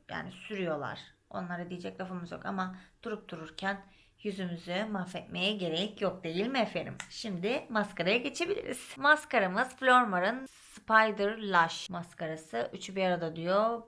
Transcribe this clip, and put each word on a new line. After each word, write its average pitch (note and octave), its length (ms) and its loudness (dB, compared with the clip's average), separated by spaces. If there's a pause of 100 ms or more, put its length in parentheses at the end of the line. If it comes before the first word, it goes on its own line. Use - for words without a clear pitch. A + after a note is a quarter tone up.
Yani E3+ 220 -8
sürüyorlar. E3 680 -4 (300)
Onlara F3 400 -6
diyecek F#3 320 -8
lafımız F3+ 300 -8
yok - 140 -10
ama F#3 300 -4 (280)
durup G#3+ 260 -8
dururken F#3+ 520 -6 (420)
yüzümüzü F#3 640 -4
mahvetmeye F#3 680 -4
gerek F#3 480 -2
yok, F#3 220 -2
değil F3 240 -2
mi C4+ 120 0
efendim? F#3 360 -2 (140)
Şimdi G#3 600 -4
maskaraya G3+ 480 2
geçebiliriz. C#4+ 800 -4
Maskaramız B3+ 800 4
Flormar'ın B3 680 6
Spider A3 920 2
Lash F3+ 520 4
maskarası. E3+ 840 -6
Üçü F#3+ 220 -10
bir F#3+ 80 2
arada E3+ 320 2
diyor. G#3 520 2